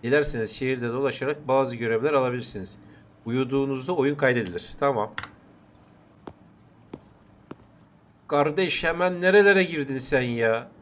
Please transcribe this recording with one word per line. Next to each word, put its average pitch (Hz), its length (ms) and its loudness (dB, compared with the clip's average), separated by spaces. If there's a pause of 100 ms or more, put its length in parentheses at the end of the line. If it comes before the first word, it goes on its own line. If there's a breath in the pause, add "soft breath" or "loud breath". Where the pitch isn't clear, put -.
Dilerseniz 123 480 0
şehirde 127 380 -4
dolaşarak 135 580 -4
bazı 131 280 2
görevler 117 380 0
alabilirsiniz. 123 680 -2 (460 loud breath)
Uyuduğunuzda 131 720 -2
oyun 139 200 2
kaydedilir. 120 640 -2
Tamam. 120 340 0 (3250)
Kardeş, 151 560 0
hemen 175 380 0
nerelere 196 420 6
girdin 147 340 -4
sen 127 240 0
ya? 117 500 0 (100)